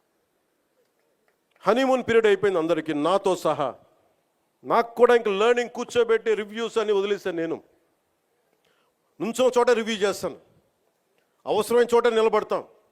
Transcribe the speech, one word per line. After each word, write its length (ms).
హనీమూన్ 420
పీరియడ్ 240
అయిపోయింది 320
అందరికీ, 360
నాతో 420
సహా. 380
నాకు 300
కూడా 200
ఇంక 140
లెర్నింగ్, 420
కూర్చోబెట్టి 640
రివ్యూస్ 440
అని 140
వదిలేశాను. 440
నేను 260
నుంచో 380
చోట 120
రివ్యూ 260
చేస్తాను, 400
అవసరమైన 480
చోట 120
నిలబడతాం, 580